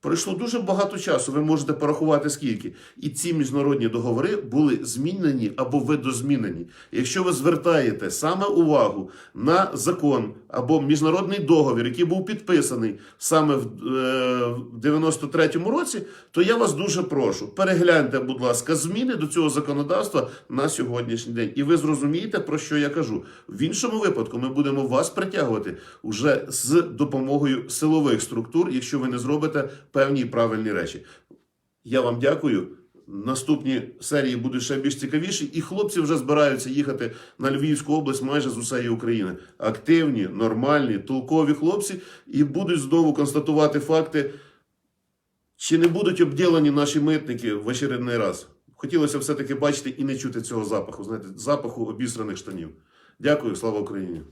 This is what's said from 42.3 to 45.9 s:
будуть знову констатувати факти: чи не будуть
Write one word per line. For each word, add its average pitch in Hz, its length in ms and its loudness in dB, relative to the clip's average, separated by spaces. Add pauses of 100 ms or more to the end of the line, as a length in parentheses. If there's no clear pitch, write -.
будуть 165 360 0
знову 151 340 4
констатувати 151 640 2
факти: 156 540 0 (1200)
чи - 200 2
не 170 100 6
будуть 180 340 2